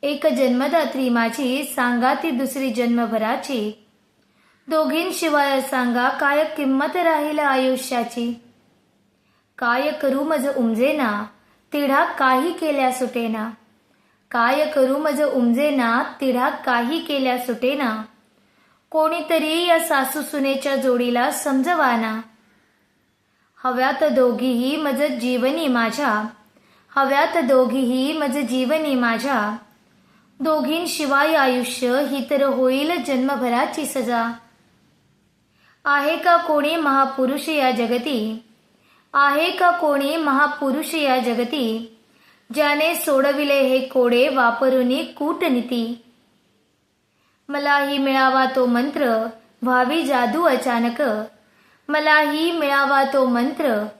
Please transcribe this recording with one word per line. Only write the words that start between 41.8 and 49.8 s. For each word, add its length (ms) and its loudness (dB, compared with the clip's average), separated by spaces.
ज्याने 420 2
सोडविले 680 2
हे 180 2
कोडे 500 2
वापरुनी 720 2
कूटनीती. 1000 -4
मलाही 480 0
मिळावा 480 2
तो 100 2
मंत्र, 600 0
व्हावी 440 2